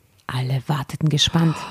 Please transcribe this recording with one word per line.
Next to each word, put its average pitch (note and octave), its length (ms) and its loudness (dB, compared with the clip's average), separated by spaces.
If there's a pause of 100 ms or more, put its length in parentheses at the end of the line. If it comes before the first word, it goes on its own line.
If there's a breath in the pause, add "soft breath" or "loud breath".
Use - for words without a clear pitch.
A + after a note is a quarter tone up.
(280)
Alle B2+ 400 -2
warteten D3 420 -2
gespannt. D#3 460 4 (160)